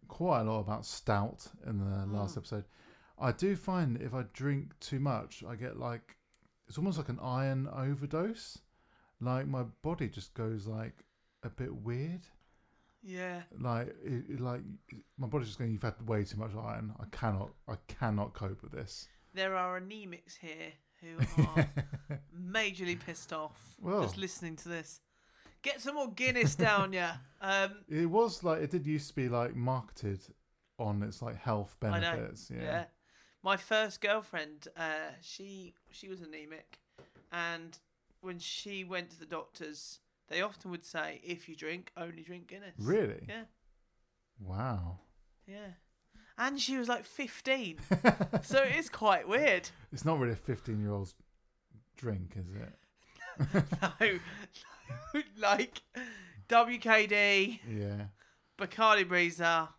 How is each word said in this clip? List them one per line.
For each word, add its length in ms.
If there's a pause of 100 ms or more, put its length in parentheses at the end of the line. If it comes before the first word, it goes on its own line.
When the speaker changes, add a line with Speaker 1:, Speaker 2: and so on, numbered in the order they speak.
Speaker 1:
quite 340
a 40
lot 160
about 240
stout 600 (220)
in 100
the 280 (120)
last 180
Speaker 2:
Mm. 20
Speaker 1:
episode. 260 (560)
I 120
do 240
find 400
that 60
if 140
I 80 (100)
drink 460
too 200
much, 480
I 80
get, 220
like, 400 (500)
it's 120
almost 180
like 120
an 120
iron 460
overdose. 920 (640)
Like, 280
my 160 (200)
body 260
just 240
goes, 320
like, 400 (380)
a 60
bit 260
weird. 460 (840)
Speaker 2:
Yeah. 380 (180)
Speaker 1:
Like, 300 (140)
it, 260
it, 100
like, 220 (580)
my 80
body's 220
just 100
going, 120
"You've 120
had 240
way 160
too 140
much 180
iron. 440
I 120
cannot, 400 (160)
I 80 (120)
cannot 460
cope 300
with 80
this." 360 (280)
Speaker 2:
There 200
are 220
anemics 580
here 380 (280)
who 420
are 240 (420)
Speaker 1:
<laughs> 100 (320)
Speaker 2:
majorly 480
pissed 340
off 460
Speaker 1:
Well. 220
Speaker 2:
just 160
listening 400
to 120
this. 300 (640)
Get 160
some 140
more 180
Guinness 440
down 380
ya. 180 (140)
Speaker 1:
<laughs> 180
Speaker 2:
Um, 280 (180)
Speaker 1:
It 180
was, 360
like, 180
it 100
did 160
used 220
to 60
be, 140
like, 260
marketed 680 (580)
on 240
its, 200
like, 140
health 460
Speaker 2:
I 160
know. 160
Speaker 1:
benefits. 380
Yeah. 100
Speaker 2:
Yeah. 200 (600)
My 140
first 440
girlfriend, 680 (100)
uh, 440
she, 520 (160)
she 180
was 140
anemic, 560 (540)
and 480 (420)
when 160
she 460
went 260
to 100
the 60
doctors, 720 (320)
they 140
often 260
would 160
say, 380
"If 260
you 60
drink, 420
only 240
drink 260
Guinness." 300
Speaker 1:
Really? 500
Speaker 2:
Yeah. 180 (960)
Speaker 1:
Wow. 600 (480)
Speaker 2:
Yeah. 260 (640)
And 240
she 160
was, 100
like, 160
fifteen. 720 (120)
Speaker 1:
<laughs> 540
Speaker 2:
So 180
it 140
is 140
quite 380
weird. 420 (220)
Speaker 1:
It's 140
not 140
really 140
a 20
fifteen-year-old's 800 (840)
drink, 400
is 180
it? 1080 (180)
Speaker 2:
<laughs> 180
No. 240
<laughs> 60 (1080)
Like, 440 (680)
W 280
K 300
D, 600
Speaker 1:
Yeah. 360 (540)
Speaker 2:
Bacardi 480
Breezer, 720